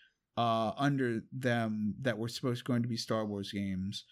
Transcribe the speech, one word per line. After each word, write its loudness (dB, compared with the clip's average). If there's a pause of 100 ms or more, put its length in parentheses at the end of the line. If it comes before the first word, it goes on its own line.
(380)
uh, 2
under 2 (100)
them 0
that 0
were -2
supposed, -2
going 2
to -2
be -2
Star 0
Wars -4
games. -2